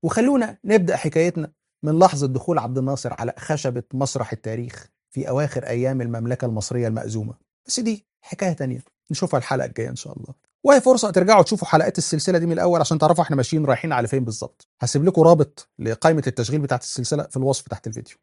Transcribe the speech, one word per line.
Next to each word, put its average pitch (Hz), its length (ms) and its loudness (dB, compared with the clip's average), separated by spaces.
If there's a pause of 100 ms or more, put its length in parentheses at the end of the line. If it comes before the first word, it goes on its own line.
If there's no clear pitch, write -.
وخلونا 226 600 0
نبدأ 190 300 2
حكايتنا 165 560 -2 (320)
من 156 160 0
لحظة 151 280 4
دخول 139 320 -2
عبد 120 180 -6
الناصر 131 360 -4
على 117 240 -8
خشبة 131 460 -4 (100)
مسرح 131 380 -4
التاريخ 117 580 -10 (220)
في 135 180 -8
أواخر 139 380 -2
أيام 127 340 -2
المملكة 117 440 -4
المصرية 117 420 -4
المأزومة، 110 460 -6 (340)
بس - 120 -4
دي 220 260 -4 (160)
حكاية 185 320 -4
تانية 127 260 -6 (320)
نشوفها 156 260 -2
الحلقة 131 280 -2
الجاية 117 240 -8
إن 131 60 -10
شاء - 220 -14
الله. - 160 -16 (300)
وهي 277 180 8
فرصة 247 300 4
ترجعوا 185 320 6
تشوفوا 196 240 0
حلقات 160 300 2
السلسلة 170 400 0
دي 165 80 0
من 170 60 0
الأول 170 280 2
عشان 156 180 0
تعرفوا 160 260 4
إحنا 151 120 -2
ماشيين 147 300 0
رايحين 139 260 0
على 123 160 0
فين 135 160 -2
بالظبط. - 440 -10 (140)
هسيب 139 220 0
لكم 180 180 4
رابط 160 480 4 (100)
لقائمة 143 480 2
التشغيل 127 340 -2
بتاعت 135 220 -4
السلسلة 143 400 -6
في - 140 -10
الوصف 131 300 -2
تحت - 200 -12
الفيديو 117 360 -14